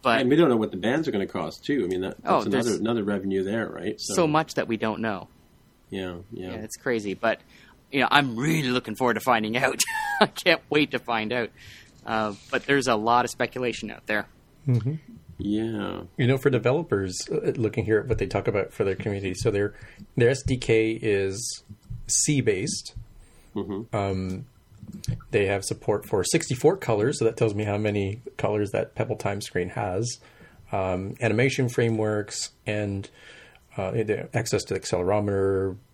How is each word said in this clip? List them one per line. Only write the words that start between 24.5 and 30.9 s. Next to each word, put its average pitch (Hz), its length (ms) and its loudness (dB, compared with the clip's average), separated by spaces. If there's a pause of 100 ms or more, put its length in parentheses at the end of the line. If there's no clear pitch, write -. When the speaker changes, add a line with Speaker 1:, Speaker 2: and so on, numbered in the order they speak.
Speaker 3:
they 101 160 2
have 98 180 0
support - 440 -2
for 98 160 2
sixty-four 156 540 2
colors, 113 400 0
so - 60 2
that 110 120 2
tells 110 180 2
me 107 100 -2
how 104 120 0
many 104 460 -2 (140)
colors 104 340 0
that - 240 -4
Pebble 113 220 -2
Time 101 240 -4
screen 90 300 -4
has. 107 480 -4 (540)
Um, 95 480 -2